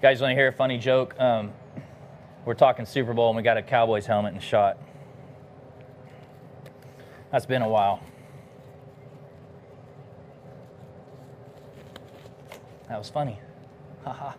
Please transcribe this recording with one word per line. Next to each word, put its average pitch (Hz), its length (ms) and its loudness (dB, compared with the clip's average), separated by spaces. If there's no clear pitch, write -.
Guys, 135 200 6
wanna 131 140 0
hear 135 140 4
a 127 40 -2
funny 131 260 -2
joke? 127 420 0
Um, 113 320 0
we're 120 100 -4
talking 127 300 2
Super 120 300 -4
Bowl, 117 140 4
and 113 80 0
we 113 80 -4
got 113 120 4
a 107 60 -2
Cowboys 113 420 2
helmet 104 280 -2
and 95 100 -12
shot. 101 340 2
That's 131 160 -2
been 127 160 -2
a 110 60 -2
while. 101 320 2
That 113 100 -8
was 104 120 -12
funny. 135 280 -6
Ha 135 80 -12
ha. 139 260 -14